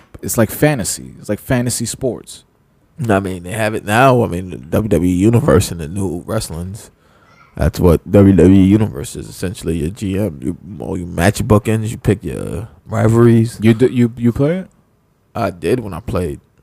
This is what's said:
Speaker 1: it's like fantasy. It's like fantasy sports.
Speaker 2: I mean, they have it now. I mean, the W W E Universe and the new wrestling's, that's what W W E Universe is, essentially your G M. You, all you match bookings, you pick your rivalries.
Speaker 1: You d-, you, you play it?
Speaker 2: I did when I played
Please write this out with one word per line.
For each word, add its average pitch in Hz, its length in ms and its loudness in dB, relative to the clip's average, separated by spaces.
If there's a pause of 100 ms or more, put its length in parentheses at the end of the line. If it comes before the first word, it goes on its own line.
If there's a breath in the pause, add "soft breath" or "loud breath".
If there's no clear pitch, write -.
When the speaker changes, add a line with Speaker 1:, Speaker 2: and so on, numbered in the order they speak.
(200 loud breath)
Speaker 1:
it's - 160 -8
like 113 140 2
fantasy. 104 680 -2
It's - 120 -10
like 101 80 -4
fantasy 123 480 -4
sports. - 580 -8 (640)
Speaker 2:
I 98 120 2
mean, 90 240 -8
they 90 80 -10
have 110 220 -2
it - 120 -6
now. 123 360 4
I 104 40 0
mean, 92 240 -6
the 65 80 -12
W 104 320 -4
W 87 200 2
E 92 60 0
Universe 113 540 4
and 85 100 -10
the 73 80 -8
new 90 380 -6
wrestling's, 95 640 -10 (680 soft breath)
that's - 240 -2
what 85 300 4
W 98 260 8
W 95 240 8
E 92 60 6
Universe 98 500 0
is, 55 140 -12
essentially 85 480 -6
your 76 100 -4
G 95 300 -6
M. 87 240 -4
You, 67 160 -6 (200)
all 85 200 -8
you 87 80 -10
match 87 420 0
bookings, 110 420 2
you 120 60 -10
pick - 260 0
your 60 460 -8 (160)
rivalries. 113 800 2
Speaker 1:
You 110 100 6
d-, 117 140 2
you, 120 320 2
you 120 120 2
play 143 280 0
it? 185 120 -14 (640)
Speaker 2:
I 110 140 -2
did 92 320 -2
when 101 140 -10
I 80 60 -10
played 87 400 -6 (220)